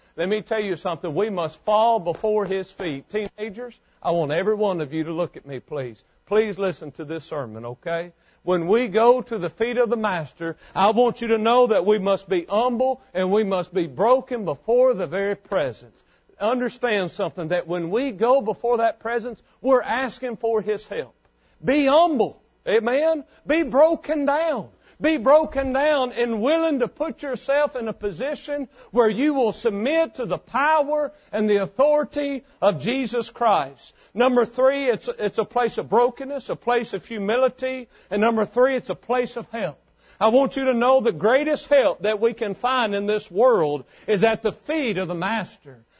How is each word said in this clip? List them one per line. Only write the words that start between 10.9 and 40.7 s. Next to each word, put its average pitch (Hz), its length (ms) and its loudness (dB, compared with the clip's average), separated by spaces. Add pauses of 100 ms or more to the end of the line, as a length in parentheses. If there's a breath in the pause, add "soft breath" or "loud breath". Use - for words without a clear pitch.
you 233 80 -4
to 220 80 4
know 240 300 4
that 196 180 2
we 214 140 2
must 190 280 -2
be 175 180 0
humble 247 560 0 (120)
and 185 180 -2
we 214 120 2
must 185 300 -2
be 175 120 0
broken 226 600 0
before 240 480 2
the 185 140 -4
very 196 280 -4
presence. 131 640 -6 (380 soft breath)
Understand 226 720 -2
something, 170 380 -6
that 175 180 -2
when 170 240 -4
we 254 200 0
go 240 300 2
before 226 360 -2
that 226 220 -2
presence, 233 420 -6 (200 soft breath)
we're 254 200 4
asking 240 560 -6
for 226 240 0
His 202 240 -4
help. 147 300 -8 (480)
Be 277 220 2
humble. 269 560 4 (260)
Amen? 262 560 0 (220 soft breath)
Be 320 180 2
broken 294 600 2
down. 277 440 0 (300 soft breath)
Be 311 180 2
broken 269 540 4
down 269 420 0
and 233 280 -2
willing 311 380 2
to 233 80 0
put - 340 -8
yourself 285 540 -2
in 233 120 -6
a 214 60 -6
position 254 720 -6 (240 loud breath)
where 226 180 4
you 269 240 0
will 247 180 0
submit 254 640 -2
to 254 100 -6
the 170 120 -2
power 294 720 0 (200 soft breath)
and 214 180 0
the 208 80 4
authority 285 840 0 (180 soft breath)
of 185 200 2
Jesus 233 480 -4
Christ. 165 640 -2 (200 soft breath)
Number 240 320 2
three, 262 440 2
it's, - 180 -2
it's 214 300 -4
a 214 80 0
place 240 320 -2
of 156 120 -6
brokenness, 254 600 0
a 175 60 -4
place 240 380 -2
of 185 120 -8
humility. 247 840 -2 (220 soft breath)
And 202 120 -2
number 220 240 2
three, 262 300 2
it's - 140 -4
a 180 60 -4
place 247 420 -4
of 220 140 -10
help. 196 280 -6 (400 soft breath)
I 214 100 4
want 262 260 4
you 269 100 -2
to 262 80 2